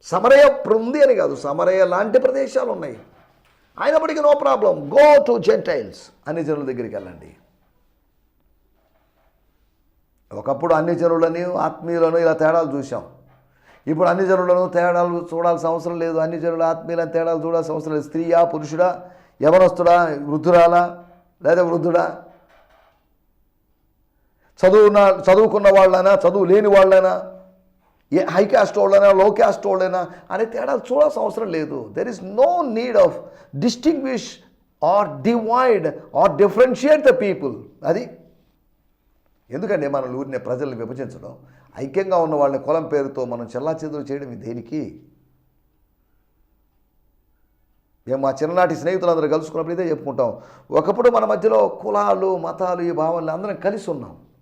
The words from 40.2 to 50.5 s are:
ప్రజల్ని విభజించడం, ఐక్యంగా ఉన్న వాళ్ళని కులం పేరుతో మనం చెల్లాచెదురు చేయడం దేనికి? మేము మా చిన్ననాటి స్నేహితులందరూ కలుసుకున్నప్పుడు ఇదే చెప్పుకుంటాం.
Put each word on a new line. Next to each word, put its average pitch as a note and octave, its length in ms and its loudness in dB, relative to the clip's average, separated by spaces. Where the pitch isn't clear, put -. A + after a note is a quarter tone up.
ప్రజల్ని B2+ 400 -8
విభజించడం, A#2+ 600 -14
ఐక్యంగా F3+ 400 -4
ఉన్న D#3+ 180 0
వాళ్ళని C#3 280 0
కులం D#3 200 -2
పేరుతో C3+ 420 -4
మనం A#2+ 200 -10
చెల్లాచెదురు D3 560 -8
చేయడం C3+ 400 -12
దేనికి? A#2 600 -12
మేము C3 140 -4
మా C3+ 220 -2
చిన్ననాటి E3+ 320 0
స్నేహితులందరూ E3+ 520 -2
కలుసుకున్నప్పుడు D#3+ 460 -4
ఇదే F3 160 -4
చెప్పుకుంటాం. C3 520 -6